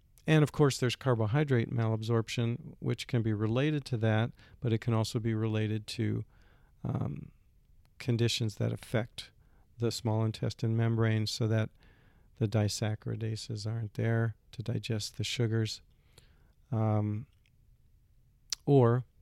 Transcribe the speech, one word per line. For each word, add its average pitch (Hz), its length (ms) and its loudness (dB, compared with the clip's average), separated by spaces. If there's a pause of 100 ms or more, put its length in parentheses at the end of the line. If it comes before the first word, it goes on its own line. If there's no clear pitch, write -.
(260)
and 156 160 6
of 143 120 2
course, 143 240 4
there's 120 180 0
carbohydrate 123 720 2
malabsorption, 113 880 0 (220)
which - 280 -4
can 117 140 0
be 110 120 0
related 131 520 0
to 123 120 -2
that, 110 340 2 (300)
but 117 100 0
it 110 80 2
can 117 140 -2
also 110 260 0
be 113 140 0
related 107 540 0
to, 110 360 -2 (640)
um, - 420 -6 (720)
conditions 117 560 0
that 113 160 -2
affect - 600 -6 (480)
the 117 120 0
small 110 320 0
intestine 113 540 -2
membrane 113 500 2
so 110 200 -2
that 110 220 0 (720)
the 113 80 2
disaccharidases 107 1200 -2
aren't 110 300 -6
there 113 400 0 (160)
to - 100 -10
digest 110 560 -4
the 110 60 -4
sugars. 110 580 -2 (920)
Um, 107 540 0 (1400)
or 127 380 6 (180)